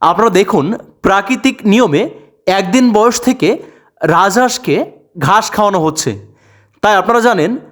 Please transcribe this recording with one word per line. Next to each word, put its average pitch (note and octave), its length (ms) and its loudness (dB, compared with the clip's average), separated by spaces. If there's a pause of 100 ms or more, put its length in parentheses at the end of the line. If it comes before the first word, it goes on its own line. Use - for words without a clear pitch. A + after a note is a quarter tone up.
আপনারা G3 300 2
দেখুন, F#3 460 0 (260)
প্রাকৃতিক G3+ 640 -2
নিয়মে G#3 440 2 (360)
একদিন G3 460 0
বয়স A3 280 2
থেকে B3 420 -2 (400)
রাজহাঁসকে F#3 880 0 (260)
ঘাস F#3+ 320 0
খাওয়ানো G3+ 280 0
হচ্ছে। D3+ 500 -4 (540)
তাই G#3 140 2
আপনারা A3+ 240 0
জানেন A3 360 0 (160)